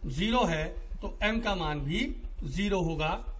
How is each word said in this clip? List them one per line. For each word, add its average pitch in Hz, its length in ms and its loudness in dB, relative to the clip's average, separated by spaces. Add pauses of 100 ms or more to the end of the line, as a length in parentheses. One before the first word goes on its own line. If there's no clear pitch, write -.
ज़ीरो 214 380 4
है 160 180 2 (380)
तो - 200 -6
एम 220 180 4
का 202 160 0
मान 151 240 0
भी 160 200 0 (460)
ज़ीरो 190 340 2
होगा। 160 320 0 (280)